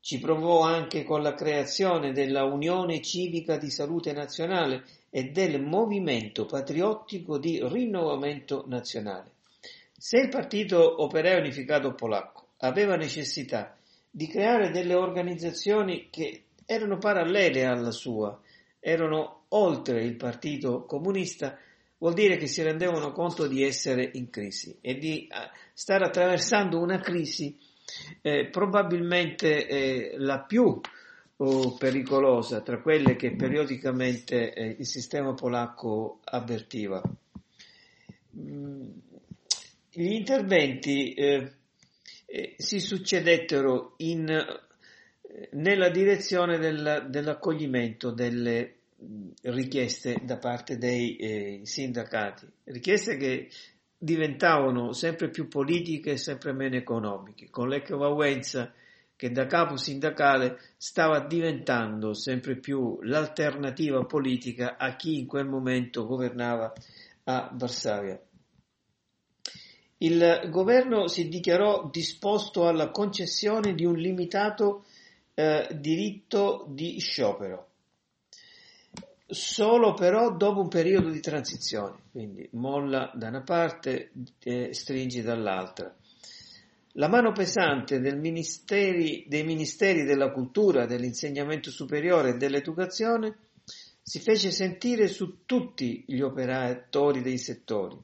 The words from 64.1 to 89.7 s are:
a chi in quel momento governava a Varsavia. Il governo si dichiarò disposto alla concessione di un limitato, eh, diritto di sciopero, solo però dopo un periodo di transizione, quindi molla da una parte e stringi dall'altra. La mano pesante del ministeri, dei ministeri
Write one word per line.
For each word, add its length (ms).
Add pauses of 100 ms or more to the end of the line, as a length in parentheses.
a 180
chi 240
in 80
quel 220
momento 580
governava 640 (520)
a 280
Varsavia. 720 (1700)
Il 540
governo 580
si 200
dichiarò 640
disposto 760
alla 220
concessione 840
di 100
un 120
limitato, 880 (500)
eh, 400
diritto 920
di 320
sciopero, 720 (1600)
solo 680
però 420
dopo 240
un 80
periodo 420
di 80
transizione, 840 (100)
quindi 400
molla 640
da 100
una 160
parte 720 (260)
e 360
stringi 480
dall'altra. 720 (1080)
La 80
mano 240
pesante 720
del 180
ministeri, 1120
dei 160
ministeri 580